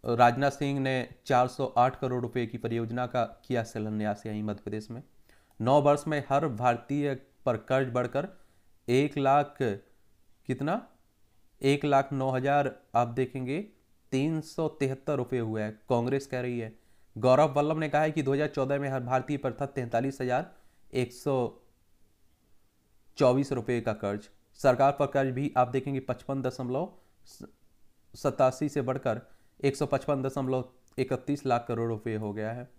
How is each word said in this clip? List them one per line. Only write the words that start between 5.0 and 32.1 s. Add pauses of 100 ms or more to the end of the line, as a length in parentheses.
नौ
वर्ष
में
हर
भारतीय (320)
पर
कर्ज
बढ़कर (600)
एक
लाख,
कितना, (800)
एक
लाख
नौ
हज़ार, (200)
आप
देखेंगे, (520)
तीन
सौ
तिहत्तर
रुपए
हुआ
है, (180)
कांग्रेस
कह
रही
है। (440)
गौरव
वल्लभ
ने
कहा
है
कि
दो
हज़ार
चौदह
में
हर
भारतीय
पर
था
तैंतालीस
हजार (440)
एक
सौ (1800)
चौबीस
रुपए
का
कर्ज। (320)
सरकार
पर
कर्ज
भी
आप
देखेंगे
पचपन
दशमलव (1200)
सतासी
से
बढ़कर (440)
एक
सौ
पचपन
दशमलव (300)
इकतीस
लाख
करोड़
रुपए